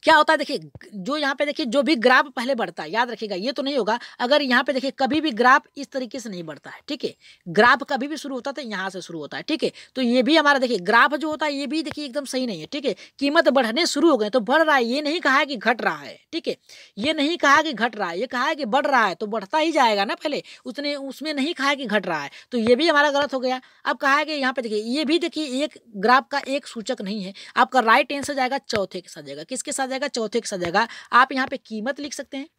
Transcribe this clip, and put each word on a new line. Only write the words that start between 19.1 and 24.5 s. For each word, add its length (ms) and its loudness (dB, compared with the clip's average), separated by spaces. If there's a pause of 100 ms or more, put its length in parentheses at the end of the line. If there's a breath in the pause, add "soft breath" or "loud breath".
तो 140 -8
बढ़ता 300 -4
ही 140 0
जाएगा 320 4
ना 120 -4
पहले, 260 -6 (220 loud breath)
उसने, 320 -6
उसमें 380 -10
नहीं 200 -2
कहा 140 -2
है 80 2
कि 100 -8
घट 200 0
रहा 160 -4
है, 80 -10 (220 loud breath)
तो 80 -2
ये 160 6
भी 120 2
हमारा 240 6
गलत 220 0
हो 60 -2
गया। 200 -2 (240 soft breath)
अब 120 0
कहा 200 2
है 80 0
कि 80 -6
यहाँ 200 -2